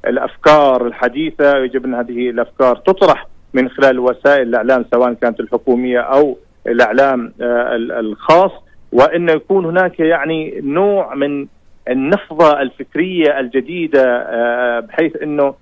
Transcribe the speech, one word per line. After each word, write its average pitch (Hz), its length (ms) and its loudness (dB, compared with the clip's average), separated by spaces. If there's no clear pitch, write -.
الأفكار 131 800 2
الحديثة، 143 680 -2
يجب 127 280 -4
أن 131 80 -4
هذه 120 360 -4
الأفكار 120 460 0
تطرح 185 520 0
من 131 160 0
خلال 135 300 2
وسائل 127 480 2
الإعلام 120 460 0
سواء 120 200 2
كانت 113 260 -4
الحكومية 123 600 -2
أو 135 380 0
الإعلام، 120 760 2
آه، 120 340 -2
ال-، 117 160 -6
الخاص، 156 600 0
وأن 160 380 2
يكون 175 360 0
هناك 180 340 -2
يعني 156 640 -2
نوع 165 520 -2
من 143 320 -4
النفضة 151 720 0
الفكرية 147 800 -2
الجديدة، 135 640 -2
آه، 120 760 -2
بحيث 156 440 -4
أنه 143 380 -2